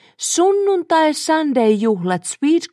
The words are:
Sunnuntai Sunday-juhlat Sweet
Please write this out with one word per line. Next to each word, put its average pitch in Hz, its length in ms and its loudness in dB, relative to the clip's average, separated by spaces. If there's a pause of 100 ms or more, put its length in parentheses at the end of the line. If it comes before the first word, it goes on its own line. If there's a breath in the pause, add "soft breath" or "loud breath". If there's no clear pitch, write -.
(200 soft breath)
Sunnuntai 359 920 0
Sunday-juhlat 220 1080 0
Sweet 311 500 -2